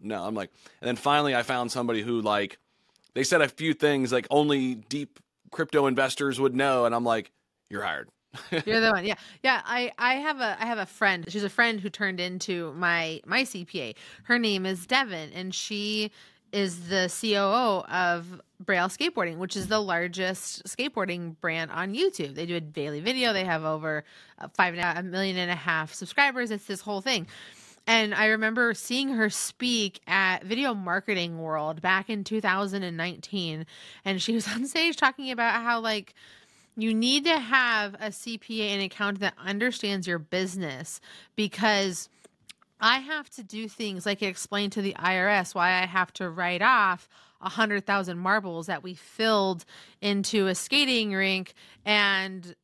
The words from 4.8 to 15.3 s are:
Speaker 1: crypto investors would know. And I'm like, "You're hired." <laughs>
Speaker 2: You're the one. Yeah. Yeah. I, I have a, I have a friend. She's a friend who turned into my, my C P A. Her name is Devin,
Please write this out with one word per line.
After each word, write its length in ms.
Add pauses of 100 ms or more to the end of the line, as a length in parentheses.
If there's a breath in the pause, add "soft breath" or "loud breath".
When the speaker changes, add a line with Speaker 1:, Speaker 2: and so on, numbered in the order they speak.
Speaker 1:
crypto 340
investors 540
would 140
know. 320
And 80
I'm 100
like, 280 (380)
"You're 120
hired." 260 (260)
<laughs> 320
Speaker 2:
You're 140
the 120
one. 120
Yeah. 120 (260 loud breath)
Yeah. 220
I, 340
I 160
have 260
a, 200
I 60
have 120
a 80
friend. 420
She's 160
a 60
friend 300
who 100
turned 280
into 560
my, 520
my 180
C 200
P 180
A. 120 (300 loud breath)
Her 140
name 260
is 220
Devin, 460